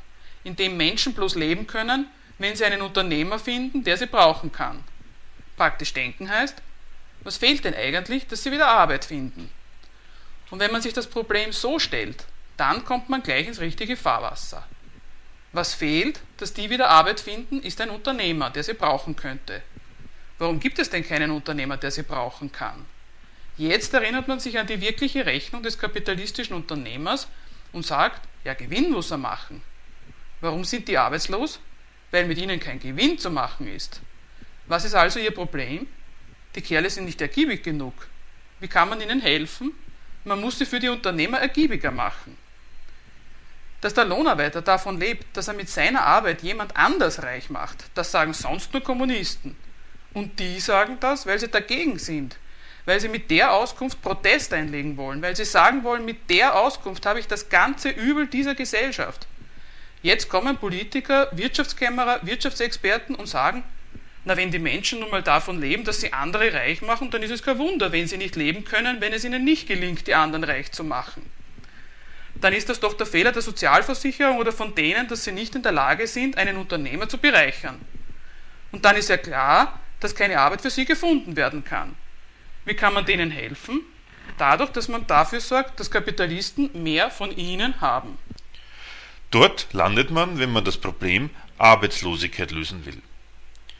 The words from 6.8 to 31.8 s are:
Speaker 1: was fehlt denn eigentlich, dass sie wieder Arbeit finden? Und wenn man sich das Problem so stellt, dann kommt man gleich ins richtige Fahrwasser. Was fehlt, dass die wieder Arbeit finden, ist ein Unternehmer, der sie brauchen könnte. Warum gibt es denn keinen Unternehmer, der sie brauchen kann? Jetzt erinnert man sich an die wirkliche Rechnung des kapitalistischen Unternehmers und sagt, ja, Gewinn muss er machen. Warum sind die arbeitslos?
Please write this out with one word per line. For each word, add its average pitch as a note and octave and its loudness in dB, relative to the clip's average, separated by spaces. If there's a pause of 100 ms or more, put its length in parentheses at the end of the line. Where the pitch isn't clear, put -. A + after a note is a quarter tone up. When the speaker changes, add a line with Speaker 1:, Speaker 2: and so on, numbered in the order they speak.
Speaker 1:
was F#3+ -8
fehlt C#4+ 4
denn F#3+ 0
eigentlich, F3+ -2
dass - -6
sie C4 -2
wieder D4 4
Arbeit E3+ 6
finden? C3+ -8 (1000)
Und F#3+ -8
wenn G#3 2
man A#3 0
sich A3+ -4
das A#3 -4
Problem G#3+ 0
so D4 0
stellt, G#2+ -2 (320)
dann D#3 2
kommt B3 -2
man C4 -2
gleich C#3 0
ins A3+ -8
richtige A3 -2
Fahrwasser. - -2 (880)
Was E3+ -2
fehlt, D#3+ 0 (160)
dass G3+ -8
die G#3 -6
wieder B3 4
Arbeit D#3+ 8
finden, B3 -6
ist - -8
ein A3+ -4
Unternehmer, G3+ -2
der C#3+ -4
sie A3 -4
brauchen D3+ 0
könnte. C3 -8 (800)
Warum E3 0
gibt - -2
es D#4 0
denn E3+ -4
keinen D3+ 0
Unternehmer, C#3+ -4
der D#3 -4
sie D3+ -4
brauchen C3+ -6
kann? - -8 (720)
Jetzt E3+ 2
erinnert B3+ 2
man C4 0
sich A#3 -4
an A3 0
die G#3 -4
wirkliche C4 0
Rechnung F#3 -2
des A3+ -4
kapitalistischen G3+ -4
Unternehmers D3+ -4 (440)
und C3+ -6
sagt, D#3+ 0 (160)
ja, C3 -6
Gewinn A#3+ 0
muss F#3 -2
er D#3 -2
machen. - -8 (800)
Warum E3 -2
sind A3+ -6
die F3+ 2
arbeitslos? F#3 0 (500)